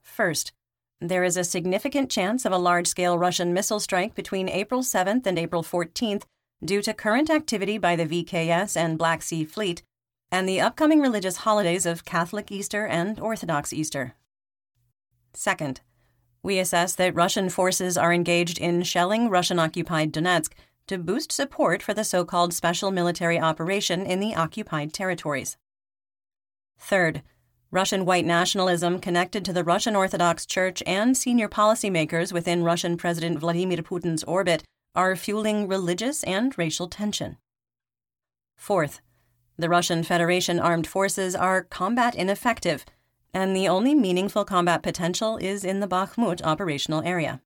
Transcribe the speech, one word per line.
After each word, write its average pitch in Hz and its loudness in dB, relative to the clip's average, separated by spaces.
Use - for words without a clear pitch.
First, - -2
there 180 0
is 180 0
a 185 -2
significant 190 -2
chance 214 0
of 190 2
a 185 2
large-scale 175 2
Russian 175 2
missile 202 0
strike 196 -2
between 190 -4
April 208 -2
seventh 208 0
and 185 0
April 165 -2
fourteenth 190 -2
due 196 0
to 214 -2
current 254 2
activity 214 0
by 175 4
the 165 0
V 165 -2
K 165 -2
S 175 2
and 165 0
Black 165 2
Sea 160 -4
Fleet 170 -6
and 185 0
the 190 0
upcoming 302 4
religious 208 0
holidays 190 2
of 170 -2
Catholic 185 -4
Easter 202 -4
and 185 -2
Orthodox 165 -4
Easter. 143 -4
Second, 156 -4
we 190 0
assess 175 2
that 185 0
Russian 185 2
forces 180 0
are 170 4
engaged 175 2
in 175 0
shelling 202 2
Russian-occupied 170 2
Donetsk 165 2
to 196 -4
boost 185 -4
support 254 0
for 220 -4
the 208 -2
so-called 175 0
special 180 0
military 170 0
operation 175 0
in 180 0
the 214 -2
occupied 160 -4
territories. 170 -4
Third, 165 0
Russian 190 0
white 175 2
nationalism 175 2
connected 180 -2
to 190 -4
the 175 0
Russian 185 0
Orthodox 180 2
Church 185 -2
and 220 2
senior 240 0
policymakers 190 2
within 170 0
Russian 170 0
President 170 -2
Vladimir 170 -2
Putin's 165 -4
orbit 175 0
are 185 2
fueling 208 -2
religious 190 -2
and 220 -2
racial 165 -2
tension. 202 -6
Fourth, 170 -2
the 165 -2
Russian 170 2
Federation 175 2
armed 165 2
forces 190 -2
are 185 2
combat 233 0
ineffective, 190 0
and 190 0
the 190 2
only 214 4
meaningful 202 2
combat 175 2
potential 180 -2
is 196 -4
in 190 -2
the 202 -2
Bakhmut 190 -2
operational 156 -2
area. 160 -2